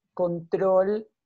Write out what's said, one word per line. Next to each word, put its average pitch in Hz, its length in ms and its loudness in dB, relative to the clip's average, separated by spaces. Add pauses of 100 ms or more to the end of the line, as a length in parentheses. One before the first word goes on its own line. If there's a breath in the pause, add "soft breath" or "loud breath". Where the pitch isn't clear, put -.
(140)
control 185 920 0 (200)